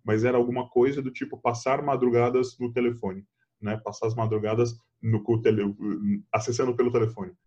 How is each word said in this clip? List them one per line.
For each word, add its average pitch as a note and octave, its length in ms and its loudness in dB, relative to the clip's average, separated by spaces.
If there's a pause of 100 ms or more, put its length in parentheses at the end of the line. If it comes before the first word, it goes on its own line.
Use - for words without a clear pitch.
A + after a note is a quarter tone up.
mas A2 180 2
era B2+ 140 4
alguma A#2+ 320 0
coisa C3+ 320 4
do C3 100 -6
tipo - 260 -10
passar C3 440 0
madrugadas B2 760 2
no A#2+ 140 -6
telefone, A#2 540 -2 (360)
né? G#2 220 -4
Passar G#2 240 -6
as A2+ 80 -2
madrugadas A2 600 0 (240)
no, A2 220 0
com A#2 100 0
o A2 80 0
tele-, G#2 340 2 (560)
acessando A#2+ 440 -2
pelo A#2+ 160 2
telefone. G#2+ 400 -2 (160)